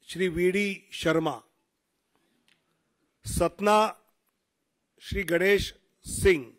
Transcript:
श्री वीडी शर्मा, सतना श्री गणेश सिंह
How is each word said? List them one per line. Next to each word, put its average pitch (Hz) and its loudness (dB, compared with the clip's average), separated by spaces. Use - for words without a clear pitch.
श्री 185 -2
वीडी 185 0
शर्मा, 160 -2
सतना 202 0
श्री 196 -8
गणेश 180 0
सिंह 151 2